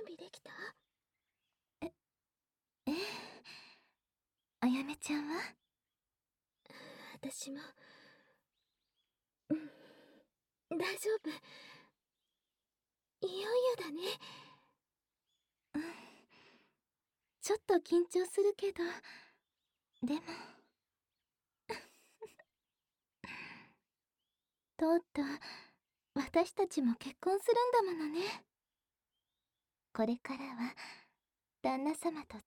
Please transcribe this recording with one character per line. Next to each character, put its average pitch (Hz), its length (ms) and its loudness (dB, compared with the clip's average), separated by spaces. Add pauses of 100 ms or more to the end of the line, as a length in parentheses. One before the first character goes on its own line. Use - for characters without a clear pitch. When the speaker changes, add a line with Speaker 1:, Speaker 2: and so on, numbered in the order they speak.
Speaker 1:
備 359 100 -12
で - 140 -16
き - 100 -20
た？ - 120 -18 (1300)
Speaker 2:
え、 330 100 -8 (920)
え 262 60 2
え。 302 40 2 (1600)
あ 240 80 4
や 262 160 4
め 294 140 -4
ち - 160 -6
ゃ 294 60 2
ん 294 80 -4
は？ 330 140 -2 (1700)
Speaker 1:
私 - 360 -8
も。 277 100 -8 (1900)
う 311 60 4
ん。 - 160 -10 (1040)
大 370 220 0
丈 427 160 0
夫。 311 140 -4 (2000)
い 370 160 -4
よ 427 140 0
い 494 100 6
よ 494 140 4
だ 339 100 -6
ね。 311 140 -6 (1700)
Speaker 2:
う 302 60 -2
ん。 311 40 -2 (1600)
ち - 120 2
ょ - 20 6
っ 440 100 -6
と - 100 6
緊 349 320 6
張 359 200 2
す 392 160 2
る 403 120 6
け 392 180 0
ど、 349 100 -2 (1200)
で 254 120 0
も。 320 60 -2 (1500)
<laughs> - 220 -10 (2750)
と 320 160 6
う 339 60 8 (140)
と 294 100 0
う、 - 20 2 (880)
私 330 400 4
た 381 140 4
ち - 160 0
も 233 120 6
結 - 240 -10
婚 381 200 4
す - 80 0
る 466 60 6 (300)
ん 381 40 2
だ 359 60 0
も 330 120 -2
の 302 60 -2
ね。 359 340 -2 (1500)
こ 220 120 4
れ 240 120 2
か 269 200 -8
ら 277 80 -10
は、 247 300 -6 (880)
旦 262 200 2
那 302 120 2
様 311 300 -2
と - 220 -14